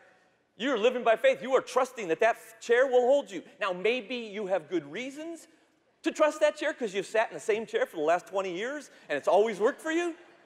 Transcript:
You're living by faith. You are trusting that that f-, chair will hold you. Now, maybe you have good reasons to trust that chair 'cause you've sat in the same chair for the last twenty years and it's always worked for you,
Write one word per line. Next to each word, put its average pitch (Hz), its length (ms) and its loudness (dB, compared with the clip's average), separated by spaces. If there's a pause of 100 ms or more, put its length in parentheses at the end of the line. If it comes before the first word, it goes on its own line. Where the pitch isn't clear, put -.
(580)
You're 247 200 -2
living 240 260 0
by 220 120 4
faith. 262 260 2
You 254 140 -2
are 240 60 6
trusting 254 480 -2
that 165 100 0
that 226 160 4
f-, - 240 -20
chair 240 260 2
will 247 160 4
hold 247 300 2
you. 170 120 -10 (160)
Now, 196 140 -2
maybe 214 420 -2
you 214 300 -8
have 180 240 -2
good 165 220 -2
reasons 277 560 -12 (560)
to - 80 0
trust 208 300 2
that 247 140 2
chair - 180 -4
'cause 214 200 -6
you've 190 120 -4
sat 220 240 0
in - 40 -16
the 160 60 -10
same 220 260 -2
chair 226 200 -2
for 175 120 -14
the 156 60 -2
last 170 240 0
twenty 190 240 -4
years 247 400 -8 (180)
and 147 80 -2
it's 135 100 -2
always 196 320 4
worked 247 220 0
for 320 100 -4
you, 330 240 -2 (300)